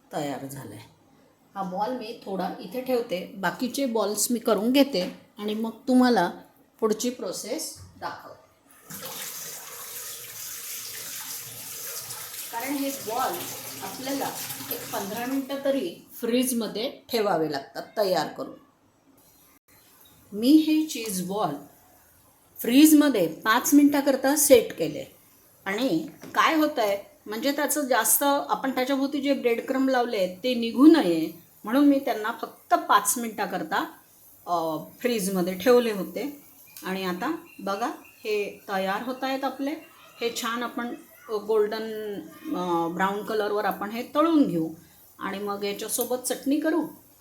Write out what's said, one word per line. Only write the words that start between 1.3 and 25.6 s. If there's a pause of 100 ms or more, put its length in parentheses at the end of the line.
हा
बॉल
मी
थोडा (100)
इथे
ठेवते,
बाकीचे
बॉल्स
मी
करून
घेते (180)
आणि
मग (160)
तुम्हाला (480)
पुढची
प्रोसेस (220)
दाखवते. (4000)
कारण
हे
बॉल (500)
आपल्याला (400)
एक
पंधरा
मिनटं (100)
तरी (120)
फ्रीजमध्ये
ठेवावे
लागतात (140)
तयार
करून. (1800)
मी
हे
चीज
बॉल (1040)
फ्रीजमध्ये
पाच
मिनटाकरता
सेट
केले (600)